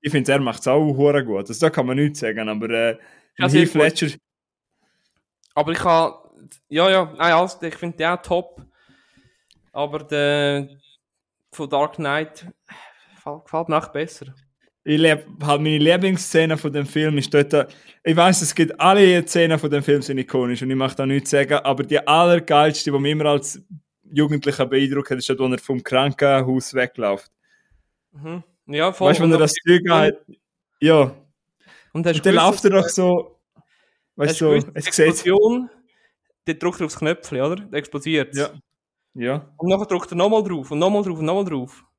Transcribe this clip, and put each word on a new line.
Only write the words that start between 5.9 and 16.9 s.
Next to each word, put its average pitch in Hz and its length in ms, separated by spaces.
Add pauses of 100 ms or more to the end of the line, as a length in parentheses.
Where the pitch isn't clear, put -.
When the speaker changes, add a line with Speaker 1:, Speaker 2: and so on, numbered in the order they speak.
Speaker 2:
ja, 165 220
ja, 180 260
nein, 170 160
alles, 185 280
ich 165 140
find 170 240
den 156 80
auch 175 160
top. - 400 (1080)
Aber 143 320
der 143 640 (840)
von 147 160
Dark 147 280
Knight 156 500 (680)
gefällt, 147 280
gefällt 165 240
mir 156 100
echt - 140
besser. 147 340 (580)
Speaker 1:
Ich 151 160
lieb-, 151 260 (160)
halt 147 180
meine 156 180
Lieblingsszene 165 800
von 151 160
dem 143 140
Film 151 320